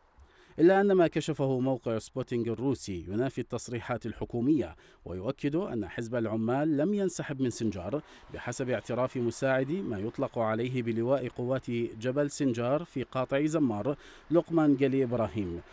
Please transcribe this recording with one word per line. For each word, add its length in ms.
إلا 220
أن 120
ما 140
كشفه 540
موقع 380
سبوتينغ 540
الروسي 560
ينافي 320
التصريحات 680
الحكومية، 680
ويؤكد 520
أن 320
حزب 260
العمال 600
لم 180
ينسحب 460
من 100
سنجار، 520
بحسب 360
اعتراف 460
مساعد 560
ما 260
يطلق 400
عليه 440
بلواء 460
قوات 420
جبل 600
سنجار 540
في 180
قاطع 440
زمار، 500
لقمان 460
قلي 280
إبراهيم، 560